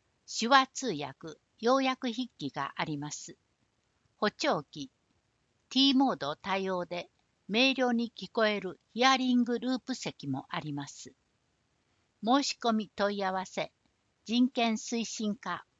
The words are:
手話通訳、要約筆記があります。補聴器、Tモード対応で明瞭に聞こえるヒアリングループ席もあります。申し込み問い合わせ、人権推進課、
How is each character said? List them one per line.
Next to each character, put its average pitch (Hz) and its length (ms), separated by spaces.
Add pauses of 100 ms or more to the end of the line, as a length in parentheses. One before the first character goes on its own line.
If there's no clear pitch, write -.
(280)
手 - 200
話 262 260
通 269 140
訳、 147 520 (200)
要 254 220
約 262 300
筆 233 160 (120)
記 139 100
が 139 260
あ 180 80
り 156 140
ま 147 140
す。 - 260 (800)
補 208 140
聴 202 320
器、 139 260 (800)
T 269 240
モ 262 200
ー - 40
ド 143 180
対 190 340
応 180 160
で 175 240 (380)
明 247 260
瞭 247 180
に 233 220
聞 - 180
こ 220 160
え 208 120
る 185 200 (140)
ヒ 240 120
ア 269 100
リ 254 180
ン 247 100
グ 233 160
ル 247 100
ー 254 100
プ - 140
席 - 340
も 135 220
あ 170 100
り 151 140
ま 143 140
す。 - 260 (1120)
申 269 180
し - 160
込 226 140
み 214 220
問 202 200
い 202 80
合 190 80
わ 185 140
せ、 - 260 (540)
人 247 240
権 233 240
推 226 320
進 208 300
課、 - 300 (140)